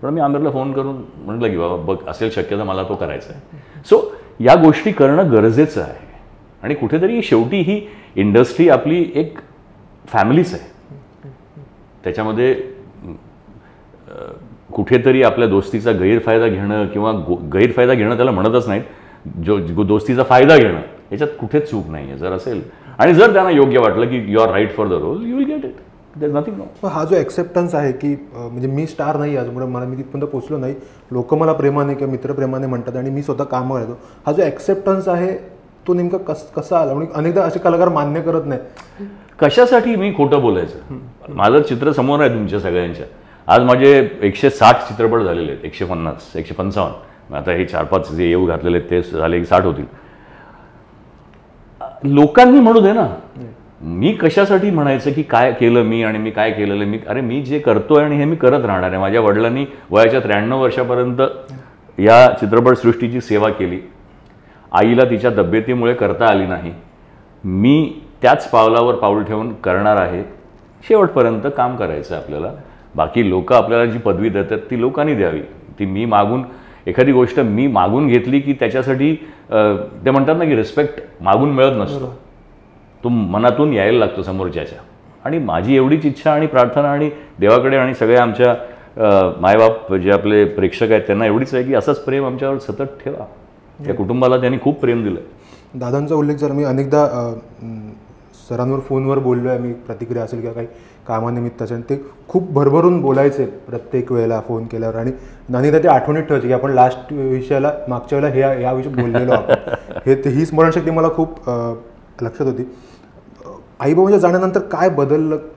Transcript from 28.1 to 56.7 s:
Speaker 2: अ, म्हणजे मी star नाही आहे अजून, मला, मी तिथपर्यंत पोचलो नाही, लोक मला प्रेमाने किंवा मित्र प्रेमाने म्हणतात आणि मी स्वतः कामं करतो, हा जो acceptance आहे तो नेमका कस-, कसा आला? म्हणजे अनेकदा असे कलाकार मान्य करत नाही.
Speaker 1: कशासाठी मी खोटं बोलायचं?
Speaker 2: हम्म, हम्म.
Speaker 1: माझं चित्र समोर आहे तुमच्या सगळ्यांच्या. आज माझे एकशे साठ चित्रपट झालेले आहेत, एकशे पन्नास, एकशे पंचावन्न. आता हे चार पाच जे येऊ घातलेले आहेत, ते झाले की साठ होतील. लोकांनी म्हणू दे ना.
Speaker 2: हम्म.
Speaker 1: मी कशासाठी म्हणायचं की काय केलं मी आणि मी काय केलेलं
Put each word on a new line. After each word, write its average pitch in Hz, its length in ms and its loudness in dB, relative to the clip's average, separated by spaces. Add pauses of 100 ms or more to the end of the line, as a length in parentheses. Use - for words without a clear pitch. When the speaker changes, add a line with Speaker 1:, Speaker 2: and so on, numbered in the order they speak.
Speaker 2:
अ, 139 240 -12
म्हणजे 120 300 -8
मी 143 200 -4
star 151 300 -4
नाही 147 200 -4
आहे 120 100 -4
अजून, 123 160 -8
मला, 127 220 -6
मी 127 120 -10
तिथपर्यंत 139 320 -8
पोचलो 143 280 -8
नाही, 131 180 -6 (360)
लोक 123 220 -2
मला 160 200 0
प्रेमाने 143 400 -2
किंवा 135 180 -6
मित्र 131 200 -8
प्रेमाने 135 360 -6
म्हणतात 123 280 -8
आणि 131 140 -6
मी 139 140 -6
स्वतः 143 200 -6
कामं 131 360 -4
करतो, 117 200 -10 (260)
हा 147 60 -2
जो 170 120 0
acceptance 190 640 -2
आहे 180 520 -4 (280)
तो 180 60 0
नेमका 175 240 -2
कस-, - 380 -10
कसा 170 240 -2
आला? 143 140 -2
म्हणजे 160 220 -6
अनेकदा 165 260 0
असे 170 180 -2
कलाकार 175 300 2
मान्य 151 320 -2
करत 160 240 -2
नाही. 135 160 -6 (800)
Speaker 1:
कशासाठी 233 560 4
मी 196 220 -2
खोटं 143 240 2
बोलायचं? 90 380 -2
Speaker 2:
हम्म, 131 220 -16
हम्म. - 360 -18
Speaker 1:
माझं 117 240 4
चित्र 139 300 0
समोर 143 280 0
आहे 143 100 4
तुमच्या 104 300 -4
सगळ्यांच्या. 87 460 -4 (420)
आज 107 140 6
माझे 127 480 6 (120)
एकशे 104 280 2
साठ 120 260 6
चित्रपट 113 440 -2
झालेले 85 320 -2
आहेत, 85 140 -12
एकशे 78 200 -8
पन्नास, 82 500 -8
एकशे 82 180 -8
पंचावन्न. - 800 -6
आता 73 180 -4
हे 87 140 0
चार 82 180 -4
पाच 82 280 -2
जे 85 160 0
येऊ 90 180 2
घातलेले 85 320 -2
आहेत, 87 260 -2
ते 80 140 -10
झाले 82 220 0
की 85 60 -4
साठ 90 180 2
होतील. 73 220 -4 (2250)
लोकांनी 151 560 6
म्हणू 226 200 6
दे 196 140 4
ना. 226 80 0
Speaker 2:
हम्म. 127 440 -8 (360)
Speaker 1:
मी 90 320 -2
कशासाठी 196 560 2
म्हणायचं 143 420 0
की 151 120 -4
काय 123 280 2
केलं 117 300 4
मी 113 220 0
आणि 110 140 -2
मी 110 140 -4
काय 110 200 0
केलेलं 104 340 -2